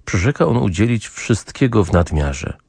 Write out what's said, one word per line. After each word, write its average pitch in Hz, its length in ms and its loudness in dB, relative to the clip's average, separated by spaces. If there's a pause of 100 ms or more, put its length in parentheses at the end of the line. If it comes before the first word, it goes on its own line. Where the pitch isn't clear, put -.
przyrzeka 113 400 0
on 123 120 2
udzielić 110 500 0
wszystkiego - 760 0
w - 100 -2
nadmiarze. 76 640 0 (120)